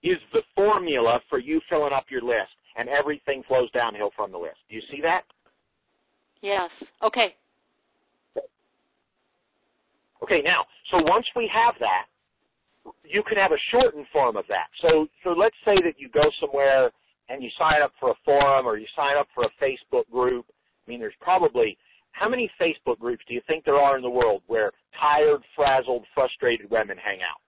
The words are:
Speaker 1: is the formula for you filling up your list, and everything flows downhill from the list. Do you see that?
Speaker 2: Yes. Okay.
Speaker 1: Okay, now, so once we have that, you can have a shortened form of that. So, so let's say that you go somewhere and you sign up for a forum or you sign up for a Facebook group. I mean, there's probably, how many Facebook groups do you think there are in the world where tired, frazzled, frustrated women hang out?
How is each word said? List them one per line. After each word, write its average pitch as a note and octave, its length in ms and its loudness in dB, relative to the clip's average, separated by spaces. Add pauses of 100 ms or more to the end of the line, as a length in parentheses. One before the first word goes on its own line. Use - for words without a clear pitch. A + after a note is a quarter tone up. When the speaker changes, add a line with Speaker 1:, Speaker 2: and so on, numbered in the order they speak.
Speaker 1:
is F3 160 0 (140)
the D3 100 0 (120)
formula D#3+ 720 2
for C#3 100 -2
you D3 300 -2
filling D3 240 0
up C3+ 180 -4
your B2+ 120 -6
list, A#2 320 -2 (220)
and A#2 120 -8
everything C#3+ 580 -4
flows B2+ 260 0
downhill G#2 440 -2
from G2+ 160 -8
the F2+ 60 -12
list. E2+ 180 -12 (120)
Do G#2+ 80 -16
you A2 140 -12
see C#3+ 120 -14
that? E3+ 200 0 (1160)
Speaker 2:
Yes. G3 300 -4 (320)
Okay. G#3+ 320 0 (3000)
Speaker 1:
Okay, D3+ 200 0
now, D#3+ 220 0 (260)
so - 120 2
once G#3+ 240 2 (100)
we A#3 160 -4
have A#3 280 2
that, F#2+ 260 -2 (960)
you F3+ 180 -4
can G#3+ 160 -2
have F#3+ 140 2
a C#3+ 80 0 (100)
shortened A#3 420 2
form B2 240 2
of G2 120 -6
that. F2+ 180 -4 (160)
So, D#3 240 4 (160)
so F3+ 80 -4
let's F#3 340 2
say G3+ 120 4
that E3+ 220 2
you C#3 100 -18
go D3 160 2 (160)
somewhere C#3 500 2 (380)
and C3+ 140 -10
you A#2 160 -10
sign D#3 240 2
up C#3+ 180 -2
for B2+ 100 0
a A2 40 0 (100)
forum C#3 420 4
or A2 120 -2
you G#2+ 80 -12 (100)
sign C#3+ 200 0
up C#3+ 180 0
for A#2+ 100 -2
a G#2+ 60 -2 (120)
Facebook B2+ 480 -4
group. B2 360 -2 (400)
I - 40 -18
mean, A#2+ 100 -12
there's A2 200 -10
probably, C#3+ 560 2 (360)
how G#3 160 -4
many A#3+ 220 -4 (100)
Facebook D3+ 380 -2
groups A#2+ 300 -6
do A#2+ 60 -10
you B2 120 -6
think D#3+ 180 -4
there C#3+ 120 4
are C#3 200 4
in B2+ 60 -6
the B2 80 -4
world A#2 360 2
where A2 260 -2 (260)
tired, D3 440 2 (120)
frazzled, C3 500 0 (100)
frustrated A#2+ 560 -2
women G#2+ 280 -2
hang G2 240 -8
out? D#2+ 260 -10